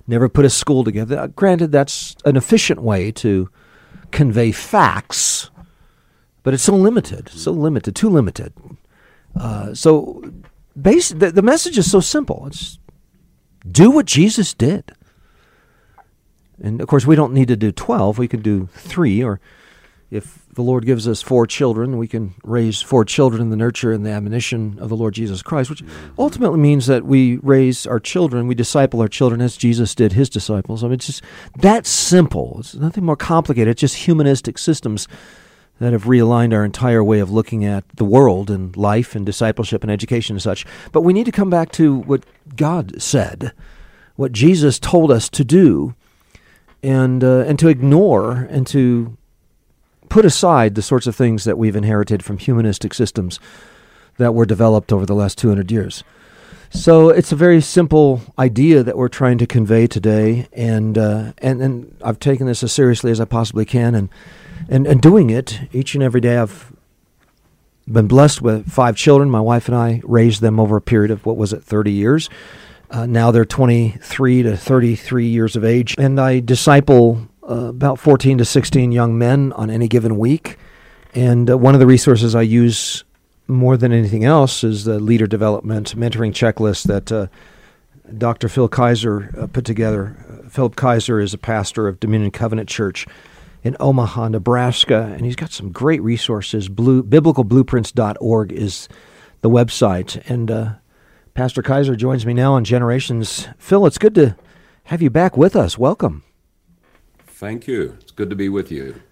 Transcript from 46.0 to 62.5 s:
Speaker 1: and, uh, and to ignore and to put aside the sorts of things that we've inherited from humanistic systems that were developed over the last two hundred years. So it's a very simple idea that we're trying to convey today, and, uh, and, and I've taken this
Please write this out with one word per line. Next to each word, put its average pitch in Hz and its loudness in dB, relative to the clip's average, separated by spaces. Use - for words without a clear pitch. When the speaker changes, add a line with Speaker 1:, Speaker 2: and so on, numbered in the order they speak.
Speaker 1:
and, 131 0
uh, 127 4
and 143 0
to 160 4
ignore 131 2
and 131 -2
to 120 0
put 214 6
aside 139 2
the 107 -2
sorts 127 -2
of 110 -4
things 113 0
that 107 -2
we've 110 -2
inherited 104 -2
from 101 -8
humanistic 113 -2
systems 98 -4
that 117 0
were 117 2
developed 107 2
over 98 0
the 101 -2
last 101 -2
two 117 0
hundred 98 -2
years. - -6
So 165 6
it's - 2
a 156 2
very 170 6
simple 147 2
idea 131 4
that 110 -4
we're 123 0
trying 123 0
to 117 0
convey 113 2
today, 110 0
and, 110 -2
uh, 107 -2
and, 127 -2
and 127 -6
I've 113 -6
taken 135 -2
this 120 -4